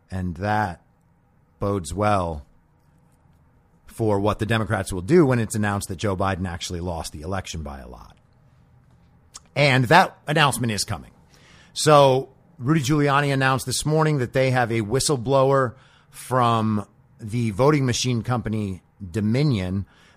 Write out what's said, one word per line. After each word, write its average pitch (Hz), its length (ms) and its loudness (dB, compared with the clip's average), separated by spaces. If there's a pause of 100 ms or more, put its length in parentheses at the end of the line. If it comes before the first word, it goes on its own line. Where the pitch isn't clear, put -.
(100)
And 90 260 -6
that 101 460 -4 (800)
bodes 98 340 -4
well 92 500 -2 (1400)
for 107 320 0
what 101 220 0
the 110 60 -2
Democrats 107 460 -2
will 90 100 -6
do 156 220 4
when 127 140 2
it's 110 160 -4
announced 104 340 -2
that 98 60 -8
Joe 95 220 -2
Biden 95 320 -2
actually 85 320 -8
lost 85 320 -8
the 78 80 -14
election 87 420 -8
by 69 160 -12
a 62 80 -18
lot. - 300 -20 (1400)
And 135 300 2
that 165 420 4
announcement 135 460 0
is 98 100 -4
coming. 73 300 -10 (600)
So 139 560 6 (280)
Rudy 151 220 0
Giuliani 143 520 2
announced 131 340 0
this 131 200 -4
morning 156 320 2
that 123 140 -4
they 131 180 2
have 127 220 0
a 113 80 0
whistleblower 131 920 0 (360)
from 113 800 0 (320)
the 113 320 -4
voting 135 340 2
machine 120 360 -2
company 107 600 -4 (260)
Dominion. 104 800 0 (300)